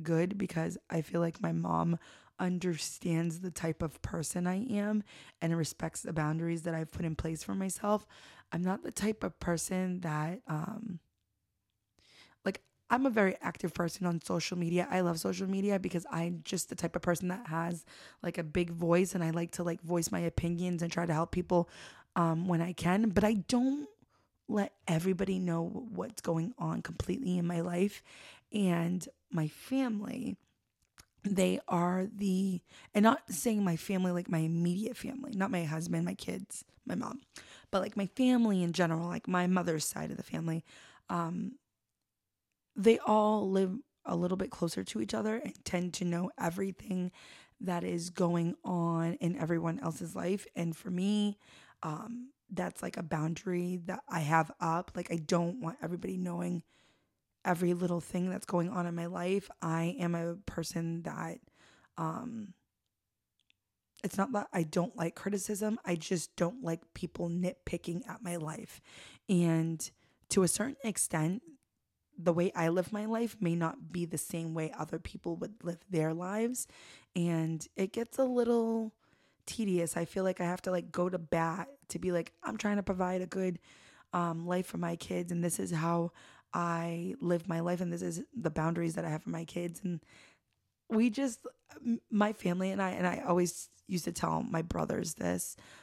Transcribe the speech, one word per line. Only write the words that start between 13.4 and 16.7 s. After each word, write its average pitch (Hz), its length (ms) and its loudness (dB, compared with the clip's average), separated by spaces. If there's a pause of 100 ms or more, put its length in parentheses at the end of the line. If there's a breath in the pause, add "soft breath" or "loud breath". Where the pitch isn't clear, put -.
active - 320 -2
person 175 320 -2
on 170 160 2
social 175 360 -2
media. 175 320 2
I 185 120 2
love 170 180 2
social 190 300 -2
media 196 300 2
because 180 320 -2
I'm 170 320 -2
just - 260 -4
the - 60 -8